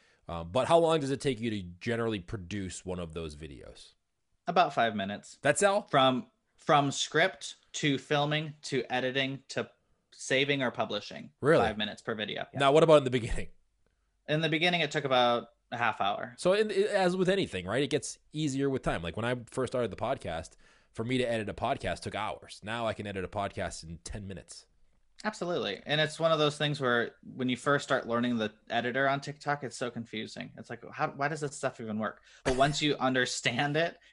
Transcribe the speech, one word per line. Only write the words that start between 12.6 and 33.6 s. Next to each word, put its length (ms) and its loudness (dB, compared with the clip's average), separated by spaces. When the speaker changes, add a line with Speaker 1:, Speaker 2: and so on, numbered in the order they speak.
Speaker 1:
Now, 120 6
what 100 8
about 160 10
in 60 2
the 60 -2
beginning? 380 -2
Speaker 2:
In 120 0
the 80 2
beginning, 320 2
it 100 0
took 140 -2
about 420 4
a 40 -6
half 240 0
hour. 360 -2
Speaker 1:
So 160 2
in, 180 2
as 460 2
with 120 2
anything, 380 0
right, 160 0
it 80 -2
gets 280 -4
easier 360 -2
with 140 -2
time. 200 -2
Like 140 -6
when 80 -4
I 120 -2
first 220 -4
started 180 -2
the 60 -12
podcast, 540 -6
for 120 -6
me 140 0
to 60 2
edit 240 -2
a 60 -4
podcast 460 -2
took 140 -8
hours. 480 -8
Now 240 -4
I 60 0
can 140 -8
edit 180 -6
a 40 -6
podcast 560 -6
in 200 -12
ten 240 -10
minutes. 380 -16
Speaker 2:
Absolutely. 600 -4
And 140 2
it's 180 0
one 140 4
of 60 4
those 200 2
things 220 0
where 320 2
when 120 -2
you 80 0
first 280 2
start 240 0
learning 280 0
the 160 0
editor 380 0
on 120 2
TikTok, 420 -4
it's 140 -8
so 120 -4
confusing. 720 -10
It's 100 -14
like, 240 -12
how, 240 -4
why 120 0
does 120 -6
this 160 -6
stuff 240 -4
even 180 -4
work? 240 -4
But 120 0
once 260 4
you 140 2
<laughs> 40 -8
understand 760 0